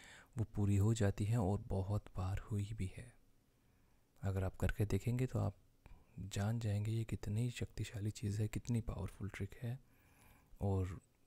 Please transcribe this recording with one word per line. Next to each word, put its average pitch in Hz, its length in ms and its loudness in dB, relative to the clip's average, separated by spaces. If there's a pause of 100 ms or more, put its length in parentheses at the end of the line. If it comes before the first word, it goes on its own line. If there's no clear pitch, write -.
(380)
वो 110 60 2
पूरी 101 340 4
हो 107 160 6
जाती 104 320 2
है 113 120 4
और 101 240 2
बहुत 104 440 -2 (120)
बार 95 220 -2
हुई 101 340 -4
भी 95 240 -4
है। - 160 -14 (1080)
अगर 95 220 2
आप 92 120 -2
करके - 300 2
देखेंगे 120 420 2
तो - 120 0
आप 104 160 0 (640)
जान 104 400 -2
जाएंगे 107 320 0
ये 113 120 0
कितनी 110 460 0
शक्तिशाली 104 640 -4
चीज़ 101 300 -2
है, 107 60 2
कितनी 117 340 0
पावरफुल - 480 -4
ट्रिक - 240 -6
है। 123 260 -6 (840)
और 95 400 2 (260)